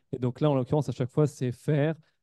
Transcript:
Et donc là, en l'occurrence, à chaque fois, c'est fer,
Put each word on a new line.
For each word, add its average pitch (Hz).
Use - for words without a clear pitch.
Et 131
donc 123
là, 151
en 143
l'occurrence, 135
à 123
chaque 123
fois, 151
c'est 127
fer, 151